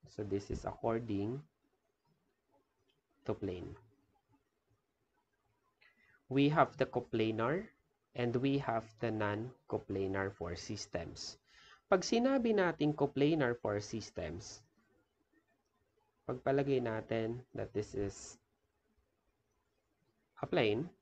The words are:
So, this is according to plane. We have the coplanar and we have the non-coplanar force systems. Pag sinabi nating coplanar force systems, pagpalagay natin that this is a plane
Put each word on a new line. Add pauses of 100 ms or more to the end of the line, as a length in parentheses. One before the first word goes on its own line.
So,
this
is
according (1800)
to
plane. (2500)
We
have
the
coplanar (420)
and
we
have (160)
the
non-coplanar
force
systems. (480)
Pag
sinabi
nating
coplanar
force
systems, (1700)
pagpalagay
natin (160)
that
this
is (2000)
a
plane (100)